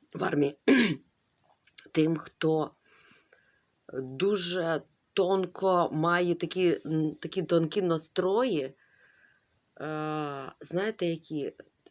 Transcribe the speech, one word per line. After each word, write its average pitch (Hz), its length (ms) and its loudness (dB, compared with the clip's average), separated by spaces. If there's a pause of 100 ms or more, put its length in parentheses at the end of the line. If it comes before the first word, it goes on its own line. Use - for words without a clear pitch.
(140)
в 165 100 -4
армії. 143 420 0
<clears throat> 233 360 4 (880)
Тим, 160 260 2
хто 160 540 -2 (1200)
дуже 165 880 -2 (320)
тонко 185 760 2
має 170 440 2
такі, 175 500 0
м, 156 300 0
такі - 280 -6
тонкі 165 380 0
настрої, 185 840 0
е, 139 120 -10 (1900)
знаєте, 190 440 -4
які 160 480 -4 (380)